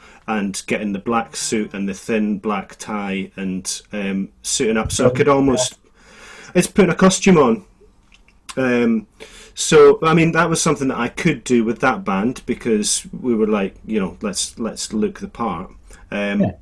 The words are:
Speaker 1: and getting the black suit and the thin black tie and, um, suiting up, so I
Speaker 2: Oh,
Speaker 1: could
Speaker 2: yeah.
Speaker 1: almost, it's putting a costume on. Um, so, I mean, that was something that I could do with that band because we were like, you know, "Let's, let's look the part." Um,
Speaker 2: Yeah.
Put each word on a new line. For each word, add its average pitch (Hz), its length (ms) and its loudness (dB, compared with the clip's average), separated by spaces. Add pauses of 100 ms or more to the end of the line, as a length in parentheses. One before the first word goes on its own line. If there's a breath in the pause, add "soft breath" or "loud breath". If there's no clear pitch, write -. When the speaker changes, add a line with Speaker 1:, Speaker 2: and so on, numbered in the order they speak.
(260 loud breath)
Speaker 1:
and 101 420 -4
getting 104 260 -4
the 98 60 -6
black 117 360 -4
suit - 380 -4
and 98 160 -6
the 95 40 -6
thin 107 460 -4
black 101 380 -6
tie 98 580 -8
and, 95 460 -8 (100)
um, 98 380 -6 (140)
suiting 110 340 -2
up, 110 160 -4
so 135 100 0
I 127 40 4
Speaker 2:
Oh, 123 40 4
Speaker 1:
could 139 160 0
Speaker 2:
yeah. 143 60 4
Speaker 1:
almost, 135 440 0 (800 loud breath)
it's 180 120 2
putting 180 240 4
a 160 40 -4
costume 190 420 4
on. 117 280 4 (920)
Um, 120 520 2 (520 loud breath)
so, 147 440 8
I 160 100 2
mean, 165 200 4
that 165 180 2
was 160 100 0
something 139 280 0
that 117 100 -4
I 117 80 -2
could 143 360 -2
do 120 200 2
with 110 160 -4
that 104 260 0
band 104 400 -2
because 107 640 -2 (140)
we 123 120 0
were 107 140 2
like, 101 280 -2 (120)
you 110 120 -2
know, 92 220 -4
"Let's, - 380 -8
let's - 340 -8
look 107 260 -4
the 98 80 -12
part." 95 440 -8 (400 soft breath)
Um, 101 300 -2
Speaker 2:
Yeah. 98 100 0 (100)